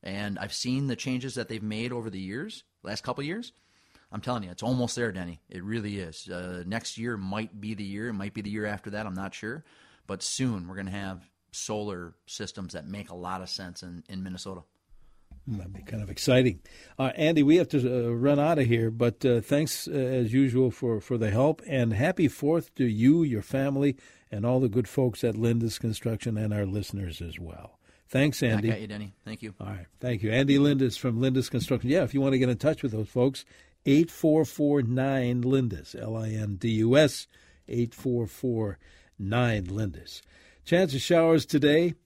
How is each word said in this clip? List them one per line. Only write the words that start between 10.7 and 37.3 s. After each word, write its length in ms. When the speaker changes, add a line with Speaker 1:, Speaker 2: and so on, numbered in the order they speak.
Speaker 1:
gonna 140
have 320
solar 640
systems 460
that 160
make 220
a 40
lot 280
of 60
sense 340
in, 260
in 140
Minnesota. 400
Speaker 2:
That'd 260
be 100
kind 200
of 80
exciting. 500
Uh, 180
Andy, 260
we 140
have 120
to, 100
uh, 340
run 260
out 200
of 80
here, 240
but, 340
uh, 160
thanks, 480
uh, 40
as 400
usual 380
for, 300
for 180
the 120
help, 360
and 260
happy 360
Fourth 480
to 80
you, 400
your 180
family, 540
and 160
all 140
the 80
good 180
folks 380
at 100
Lindus 460
Construction 560
and 180
our 120
listeners 540
as 200
well. 380
Thanks, 340
Speaker 1:
I 60
Speaker 2:
Andy. 200
Speaker 1:
got 120
you, 60
Denny. 280
Thank 180
you. 180
Speaker 2:
All 80
right. 180
Thank 240
you. 80
Andy 280
Lindus 380
from 240
Lindus 300
Construction. 400
Yeah, 140
if 100
you 60
want 120
to 60
get 100
in 100
touch 240
with 100
those 160
folks, 360
eight 240
four 340
four 380
nine 600
Lindus, 580
L 160
I 120
N 280
D 120
U 280
S, 300